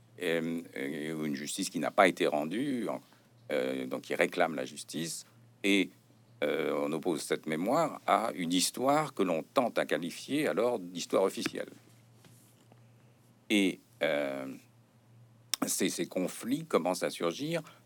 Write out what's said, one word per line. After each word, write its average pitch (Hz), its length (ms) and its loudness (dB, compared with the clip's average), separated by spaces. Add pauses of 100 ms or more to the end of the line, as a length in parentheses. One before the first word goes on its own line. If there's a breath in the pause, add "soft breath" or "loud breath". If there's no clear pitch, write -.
(200)
euh, 85 420 0 (140)
euh, 76 360 -4
ou 78 140 -2
une 71 100 -2
justice 73 340 -4
qui - 80 -6
n'a 71 140 -2
pas 95 160 8
été 85 180 2
rendue, 92 600 0
en, 65 120 -4 (520 soft breath)
euh, 65 340 -2
donc 65 160 -6
qui - 140 -4
réclame 85 400 2
la 65 80 -4
justice. - 600 -8 (360 soft breath)
Et, 98 280 4 (520)
euh, 73 320 0 (100)
on 73 60 -2
oppose 78 300 0
cette - 260 -2
mémoire 107 600 0
à 101 280 4
une 90 180 -2
histoire 139 640 2
que - 80 0
l'on 82 220 2
tente 117 340 0
à 73 80 2
qualifier 101 600 -2
alors 110 320 2
d'histoire 87 420 0
officielle. - 480 -2 (1800)
Et, 98 300 4 (240)
euh, 69 500 0 (1120)
ces, - 220 0
ces - 180 -2
conflits 113 580 -4
commencent 90 400 0
à 76 60 0
surgir. 143 520 -4 (240 loud breath)